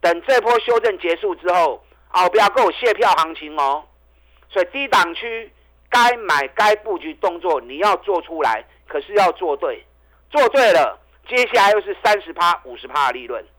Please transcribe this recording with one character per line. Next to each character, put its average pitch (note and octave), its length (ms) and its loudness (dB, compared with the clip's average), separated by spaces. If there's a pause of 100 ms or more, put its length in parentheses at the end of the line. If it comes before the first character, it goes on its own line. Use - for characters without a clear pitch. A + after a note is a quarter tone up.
等 E3+ 260 0
这 B3+ 140 4
波 A#3 180 2
修 A#3 200 2
正 G#3+ 180 -2
结 E3+ 180 -2
束 F#3+ 180 -4
之 F3 160 -4
后， E3 320 0 (300)
哦， F3+ 160 2
不 F#3 80 0
要 G#3+ 140 6
跟 B3+ 120 2
我 F#3+ 100 4
卸 A#3 200 0
票 G#3 200 2
行 D#3+ 220 0
情 D#3 240 -12
哦。 C#3+ 240 0 (680)
所 F#3+ 120 -2
以 F3 80 0
低 C#4 180 -8
档 F3 260 2
区 A3+ 360 -12 (380)
该 A#3+ 300 2
买 D3+ 300 -2
该 G#3+ 280 2
布 G#3 220 -6
局 D#3 160 -12
动 E3+ 260 -4
作 E3+ 220 -2
你 B2+ 160 -16
要 G3 180 0
做 F#3 240 -4
出 D#3+ 220 -10
来， A2+ 200 -2 (240)
可 D3 140 -6
是 F#3+ 140 -16
要 F#3+ 180 4
做 D#3 240 -4
对， C3+ 300 -8 (420)
做 C#4+ 220 2
对 B3 220 4
了， C3 280 2 (260)
接 B3 200 0
下 A3+ 160 2
来 G3+ 80 6
又 G#3+ 100 4
是 G3 240 -8
三 G#3 160 2
十 E3+ 100 -18
趴、 E3+ 360 0
五 B2 100 -16
十 C3 100 -18
趴 C3+ 200 -2
的 B2 80 -2
利 B2 100 -12
润。 A#2 180 -8 (160)